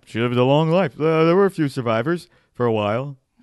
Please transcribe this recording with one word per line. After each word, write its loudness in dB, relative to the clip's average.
she -8
lived 0
a 4
long 2
life. 0
Uh, 2
there 4
were 4
a 0
few -2
survivors -4
for -4
a 2
while. -2